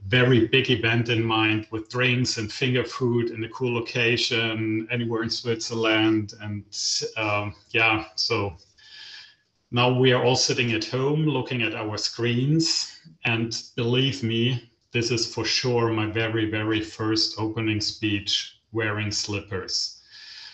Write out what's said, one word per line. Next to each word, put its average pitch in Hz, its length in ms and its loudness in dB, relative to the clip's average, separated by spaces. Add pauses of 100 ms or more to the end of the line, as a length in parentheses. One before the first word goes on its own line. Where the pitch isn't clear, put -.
very 123 400 6
big 131 220 2
event 117 380 2
in 113 140 2
mind 110 480 0
with 110 180 -8
drinks 123 480 0
and 104 160 -4
finger 127 320 0
food 117 460 0
in 110 140 -6
a 113 60 -8
cool 123 240 -2
location, 113 1160 0
anywhere 117 320 -2
in 113 80 -2
Switzerland. 110 1080 0
And, 104 240 -8 (520)
um, 104 380 -2 (160)
yeah, 110 360 2 (100)
so 101 400 -2 (1120)
now 123 260 4
we 127 160 6
are 127 120 4
all 131 100 6
sitting 123 380 2
at - 120 0
home 147 420 0
looking 131 360 -2
at 110 140 -2
our 107 200 -4
screens. 127 1040 0 (240)
And 117 320 0 (200)
believe 127 480 0
me, 117 440 0 (220)
this 120 220 0
is 117 200 -2
for 113 120 -4
sure 117 480 2
my 107 180 0
very, 110 400 0
very 107 300 0
first 110 580 -2
opening 110 420 -2
speech - 800 -4 (140)
wearing 107 400 -2
slippers. - 840 -6 (600)